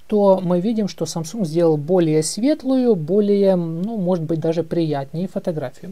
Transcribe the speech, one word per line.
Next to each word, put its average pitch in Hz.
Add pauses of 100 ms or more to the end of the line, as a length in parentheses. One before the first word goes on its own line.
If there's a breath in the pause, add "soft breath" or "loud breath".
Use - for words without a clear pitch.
то 202
мы 175
видим, 214
что -
Samsung 175
сделал 160
более 156
светлую, 262
более, 196
ну, 175
может 180
быть, 160
даже 165
приятнее 160
фотографию. 170